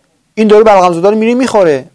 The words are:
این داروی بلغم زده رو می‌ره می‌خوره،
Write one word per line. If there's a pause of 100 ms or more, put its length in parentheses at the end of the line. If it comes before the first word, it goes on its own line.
(340)
این
داروی
بلغم
زده
رو
می‌ره
می‌خوره،